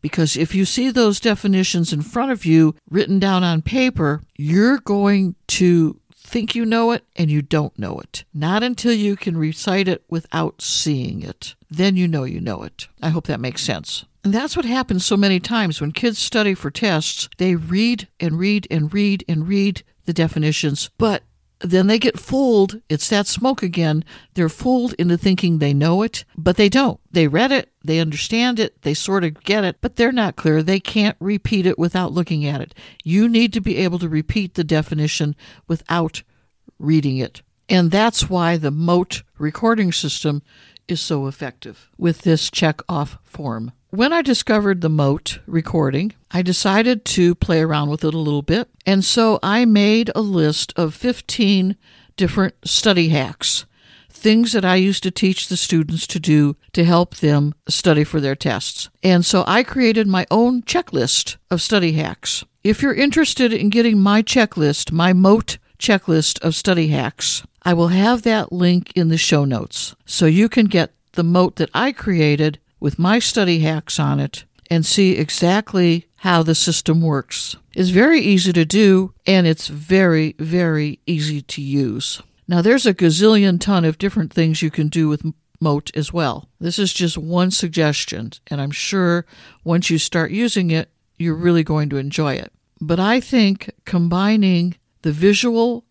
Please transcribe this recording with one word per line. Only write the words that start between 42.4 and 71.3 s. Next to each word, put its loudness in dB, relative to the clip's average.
check-off -4
form. -10
When 0
I 0
discovered 0
the 0
mote -2
recording, -2
I -4
decided 0
to 2
play 0
around -2
with -4
it 0
a -4
little -2
bit. -2
And 2
so 2
I 2
made 4
a -2
list 0
of -2
fifteen 0
different 0
study 2
hacks, -2
things 2
that 0
I 4
used 2
to -2
teach 0
the -2
students -2
to -6
do 2
to 2
help 2
them 2
study 2
for -2
their -4
tests. -6
And 4
so 2
I 2
created 0
my 0
own 2
checklist -2
of -2
study 0
hacks. -6
If 2
you're 0
interested 2
in 0
getting 4
my 4
checklist, 0
my 4
mote 4
checklist 0
of 0
study 0
hacks, -4
I 2
will 4
have 2
that 0
link 2
in 2
the 2
show 2
notes. -6
So 0
you 4
can 4
get 0
the -2
mote 4